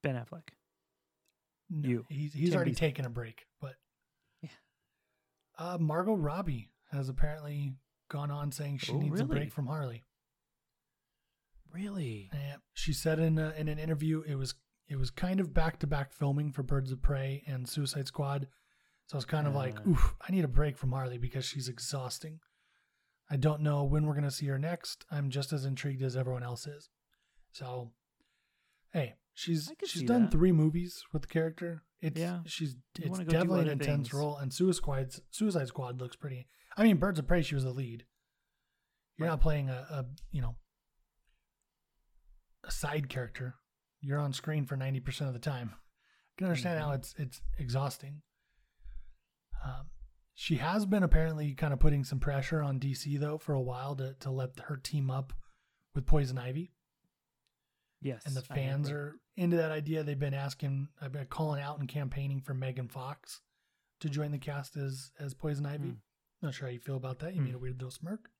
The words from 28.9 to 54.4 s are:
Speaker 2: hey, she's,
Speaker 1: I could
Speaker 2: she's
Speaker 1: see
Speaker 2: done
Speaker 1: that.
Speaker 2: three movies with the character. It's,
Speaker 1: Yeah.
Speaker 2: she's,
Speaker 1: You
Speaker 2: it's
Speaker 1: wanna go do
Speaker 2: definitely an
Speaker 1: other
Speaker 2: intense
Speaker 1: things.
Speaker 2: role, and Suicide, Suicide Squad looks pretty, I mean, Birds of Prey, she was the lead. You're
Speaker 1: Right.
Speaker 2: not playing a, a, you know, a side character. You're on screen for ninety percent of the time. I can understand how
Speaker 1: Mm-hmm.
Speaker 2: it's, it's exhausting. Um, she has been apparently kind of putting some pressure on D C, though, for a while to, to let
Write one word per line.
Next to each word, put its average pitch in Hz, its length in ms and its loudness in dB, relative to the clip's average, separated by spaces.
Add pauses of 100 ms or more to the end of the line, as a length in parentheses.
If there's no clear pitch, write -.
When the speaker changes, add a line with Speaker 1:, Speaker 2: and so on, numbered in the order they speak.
Speaker 2:
hey, 131 240 0 (180)
she's, 165 360 0
Speaker 1:
I 320 40 -12
could 381 160 -8
Speaker 2:
she's 180 100 -4
Speaker 1:
see 127 60 0
Speaker 2:
done 240 160 6
Speaker 1:
that. 208 100 6
Speaker 2:
three 175 200 10
movies 160 600 4
with 156 100 -2
the - 60 -12
character. 165 540 -2 (180)
It's, 160 180 -2
Speaker 1:
Yeah. 170 280 -2
Speaker 2:
she's, 151 280 -4
Speaker 1:
You 123 60 -18 (240)
Speaker 2:
it's 160 60 -2
Speaker 1:
wanna 185 140 -4
go 160 60 0
do 160 60 6
Speaker 2:
definitely 180 240 4
an 165 40 4
Speaker 1:
other 151 80 2
Speaker 2:
intense 143 360 0
Speaker 1:
things. 139 60 -8
Speaker 2:
role, 147 220 0
and 135 180 -4
Suicide, 143 600 2 (160)
Suicide 175 380 0
Squad 127 320 -6
looks 127 160 -10
pretty, 127 320 -10 (280)
I 208 80 4
mean, 214 140 10
Birds 185 200 2
of 135 80 -2
Prey, 175 160 8
she 147 120 0
was 135 100 2
the 127 80 -2
lead. 120 340 -6 (1080)
You're 160 120 -2
Speaker 1:
Right. 165 40 0
Speaker 2:
not 156 80 2
playing 147 300 6
a, 131 200 -6
a, 139 160 -4 (240)
you 147 100 -2
know, 120 160 -2 (2000)
a - 60 -12
side 147 400 -2
character. 127 460 -8 (440)
You're 143 180 -2
on 147 140 0
screen 151 320 -2
for 135 120 -4
ninety 135 240 -2
percent 131 280 -4
of 127 60 -4
the 117 60 -8
time. 123 360 -6
I - 640 -20
can 190 80 -2
understand 165 340 0
how 151 80 -2
Speaker 1:
Mm-hmm. 143 80 0
Speaker 2:
it's, - 220 -8
it's 135 240 -6 (160)
exhausting. 135 640 -2 (1400)
Um, 131 260 -6 (440)
she - 220 0
has 185 280 0
been 196 180 4
apparently 156 520 4
kind 143 180 0
of 123 80 2
putting 143 240 8
some 131 160 -2
pressure 139 420 0
on 135 160 0
D 135 140 -2
C, 143 240 -4
though, 151 220 -2
for 151 160 -2
a 131 80 2
while 127 340 -4
to, 131 240 -6
to 139 100 -6
let 131 300 -4